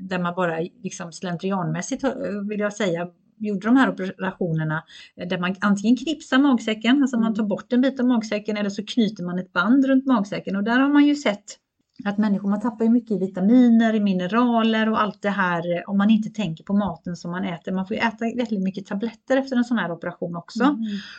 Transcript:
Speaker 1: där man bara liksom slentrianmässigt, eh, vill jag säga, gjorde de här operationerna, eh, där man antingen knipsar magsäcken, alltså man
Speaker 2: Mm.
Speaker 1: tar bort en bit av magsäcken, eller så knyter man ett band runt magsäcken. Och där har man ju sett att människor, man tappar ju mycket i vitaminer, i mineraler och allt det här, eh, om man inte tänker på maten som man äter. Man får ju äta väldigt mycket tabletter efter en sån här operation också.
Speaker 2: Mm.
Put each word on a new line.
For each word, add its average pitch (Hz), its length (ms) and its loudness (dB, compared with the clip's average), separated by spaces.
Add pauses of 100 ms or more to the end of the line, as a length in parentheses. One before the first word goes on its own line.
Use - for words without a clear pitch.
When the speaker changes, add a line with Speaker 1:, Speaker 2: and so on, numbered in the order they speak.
Speaker 1:
där 185 180 -6
man 175 160 -4
bara 170 240 0 (240)
liksom 180 280 -10
slentrianmässigt, 180 920 -4
eh, 262 80 0 (380)
vill 208 100 -6
jag 208 140 -2
säga, 175 340 -2 (300)
gjorde 208 300 -4
de 254 100 6
här 247 120 4
operationerna, 180 960 -4 (340)
eh, 185 100 -10
där 180 120 -2
man 180 220 -2
antingen 208 360 4
knipsar 302 420 -2
magsäcken, 247 640 2
alltså 254 160 2
man 226 80 2
Speaker 2:
Mm. 226 100 0
Speaker 1:
tar 226 80 0
bort 202 300 -4
en 247 80 4
bit 269 180 2
av 247 60 0
magsäcken, 214 520 -2
eller 208 120 -2
så 208 160 -6
knyter 214 380 0
man 180 160 -4
ett 180 140 -10
band 240 320 4
runt 269 200 4
magsäcken. 196 500 0
Och 202 80 -2
där 233 160 2
har 277 100 4
man 294 160 6
ju 285 100 4
sett 214 300 -2 (600)
att 202 120 -2
människor, 202 320 0
man 208 120 -2
tappar 233 240 -2
ju 226 60 4
mycket 233 200 2
i 190 80 2
vitaminer, 226 760 4
i 214 40 2
mineraler 220 920 2
och 220 120 0
allt 208 200 -4
det 202 80 -2
här, 175 480 -2
eh, - 100 -6
om 202 100 -2
man 202 120 4
inte 220 200 4
tänker 165 340 -6
på 196 100 -4
maten 180 420 -2
som 170 160 -10
man 185 140 -6
äter. 185 260 -8
Man 190 160 -4
får 220 100 -6
ju - 40 -6
äta 226 240 -4
väldigt 226 380 -4
mycket 190 220 -4
tabletter 226 520 -2
efter 269 200 -2
en 240 60 2
sån 233 140 -2
här 175 140 -2
operation 170 440 -8
också. 220 280 -4
Speaker 2:
Mm. 285 140 2 (420)